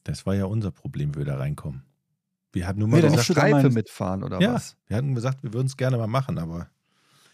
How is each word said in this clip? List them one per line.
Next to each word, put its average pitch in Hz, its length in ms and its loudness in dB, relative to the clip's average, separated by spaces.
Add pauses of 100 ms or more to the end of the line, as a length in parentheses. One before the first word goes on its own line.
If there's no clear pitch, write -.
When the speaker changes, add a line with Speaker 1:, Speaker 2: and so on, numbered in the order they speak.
Speaker 1:
Das - 220 -8
war 95 80 0
ja 98 100 0
unser 101 260 -2
Problem, 73 440 -6
wie 73 60 -10
wir 71 40 -4
da 69 120 -4
reinkommen. 67 460 -8 (680)
Wir 90 160 -4
haben 98 100 -6
nur 107 100 0
mal 135 80 6
Speaker 2:
Nee, 165 60 8
dann 147 100 6
Speaker 1:
gesagt, - 80 4
Speaker 2:
hast - 100 0
du 175 40 4
da 143 60 4
Speaker 3:
Streife 147 160 6 (120)
Speaker 2:
meinen 123 60 4
Speaker 3:
mitfahren, 98 480 -2
oder 95 180 -4
Speaker 1:
ja, 233 140 2
Speaker 3:
was? - 220 -6 (100)
Speaker 1:
wir 101 100 -4
hatten 135 180 -2
gesagt, 131 280 -4
wir 104 120 -8
würden's 131 220 -2
gerne 127 200 0
mal 113 100 -2
machen, 135 320 -2
aber 82 300 -8 (640)